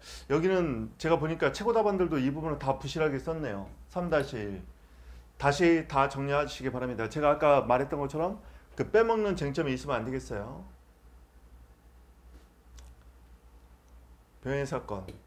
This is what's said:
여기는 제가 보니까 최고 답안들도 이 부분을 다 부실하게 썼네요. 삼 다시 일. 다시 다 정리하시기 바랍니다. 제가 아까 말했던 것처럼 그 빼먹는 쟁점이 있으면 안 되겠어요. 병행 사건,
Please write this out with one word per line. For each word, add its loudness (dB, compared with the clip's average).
여기는 2
제가 4
보니까 0
최고 -2
답안들도 2
이 0
부분을 -4
다 0
부실하게 -2
썼네요. -6
삼 -4
다시 0
일. -6
다시 4
다 2
정리하시기 -2
바랍니다. -4
제가 2
아까 6
말했던 2
것처럼 -4
그 -4
빼먹는 4
쟁점이 -2
있으면 -4
안 -2
되겠어요. -6
병행 -2
사건, -6